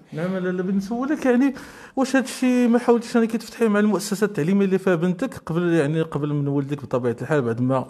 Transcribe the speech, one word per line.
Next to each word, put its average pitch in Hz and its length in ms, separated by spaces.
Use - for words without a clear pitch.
نعم، 180 240
لا، 185 140
لا، 185 120
بغيت 190 120
نسولك، 240 520
يعني 262 280
واش 262 200
هذا 254 80
الشيء 247 440
ما 233 100
حاولتيش 233 380
انك 226 200
تفتحي 233 320
مع 208 120
المؤسسه 202 440
التعليميه 196 400
اللي 190 140
فيها 185 160
بنتك 180 400
قبل، 170 400
يعني 160 280
قبل 147 300
من 143 160
ولدك 143 340
بطبيعه 120 400
الحال، 143 200
بعد 117 180
ما 127 300